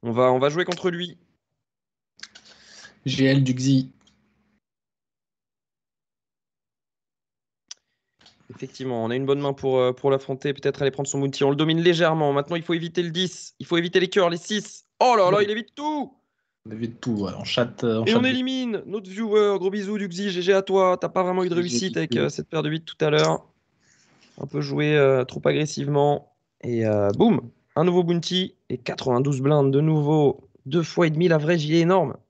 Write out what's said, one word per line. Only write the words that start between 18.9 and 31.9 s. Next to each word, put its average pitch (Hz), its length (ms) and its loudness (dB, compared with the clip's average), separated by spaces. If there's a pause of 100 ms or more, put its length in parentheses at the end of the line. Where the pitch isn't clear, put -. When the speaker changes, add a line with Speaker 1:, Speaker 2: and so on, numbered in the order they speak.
Speaker 1:
viewer. 208 500 2
Gros 180 120 -2
bisous, 208 260 -6
Duxi. 196 320 -6
G 180 120 -4
G 180 120 2
à 196 80 4
toi. 190 380 2
T'as 170 100 -4
pas 185 140 0
vraiment 180 200 0
eu 185 60 0
de 170 60 -2
Speaker 2:
G 175 60 0
G 175 60 -2
Speaker 1:
réussite 185 300 -2
avec, 160 140 -4
Speaker 2:
Duxi. 147 140 0
Speaker 1:
euh, 147 40 -2
cette 151 180 -10
paire 156 160 -4
de 151 60 -2
huit 160 160 -6
tout - 180 -18
à 156 60 2
l'heure. 156 380 2 (920)
Un 143 80 -8
peu 143 140 -6
joué, 147 340 0
euh, 135 300 4
trop - 200 -12
agressivement. 147 920 0 (260)
Et, 117 240 -2
euh, 104 260 2
boum, 131 380 2 (260)
un 156 80 0
nouveau 180 200 2
bounty 175 520 -2 (140)
et 127 80 -6
quatre-vingt-douze 131 640 -2
blindes 139 300 2
de 139 100 2
nouveau. 151 680 2 (160)
Deux 160 180 0
fois 170 240 0
et - 20 2
demi 160 180 2
l'average, 156 380 2
il 151 100 -2
est 170 40 6
énorme. 170 360 2 (140)